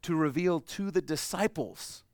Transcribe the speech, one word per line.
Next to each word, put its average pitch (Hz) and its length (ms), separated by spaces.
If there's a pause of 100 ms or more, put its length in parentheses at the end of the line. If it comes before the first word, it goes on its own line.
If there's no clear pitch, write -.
to 170 120
reveal 160 460
to - 300
the 175 100
disciples 156 1120